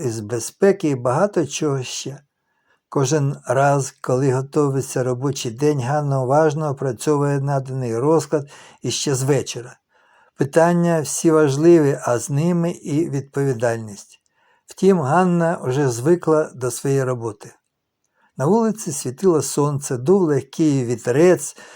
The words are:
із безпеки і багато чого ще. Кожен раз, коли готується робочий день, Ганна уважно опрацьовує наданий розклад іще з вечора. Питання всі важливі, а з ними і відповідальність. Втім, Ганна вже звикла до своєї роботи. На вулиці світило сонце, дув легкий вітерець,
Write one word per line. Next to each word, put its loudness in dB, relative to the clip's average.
із -4
безпеки 0
і 0
багато 0
чого -4
ще. -12
Кожен 0
раз, 2
коли 0
готується -2
робочий -4
день, 0
Ганна -2
уважно 2
опрацьовує -2
наданий -4
розклад 0
іще -2
з -4
вечора. -2
Питання 2
всі 0
важливі, 4
а 0
з -8
ними 0
і -4
відповідальність. -4
Втім, 2
Ганна 2
вже 0
звикла 2
до -4
своєї -2
роботи. -8
На -2
вулиці 0
світило 0
сонце, -2
дув 2
легкий 0
вітерець, 2